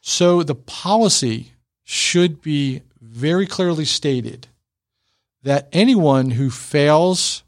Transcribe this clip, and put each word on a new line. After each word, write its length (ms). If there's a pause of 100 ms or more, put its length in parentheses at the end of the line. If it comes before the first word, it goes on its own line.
So 420
the 120
policy 960 (320)
should 560
be 420 (180)
very 460
clearly 380
stated 640 (920)
that 300
anyone 580
who 180
fails 1000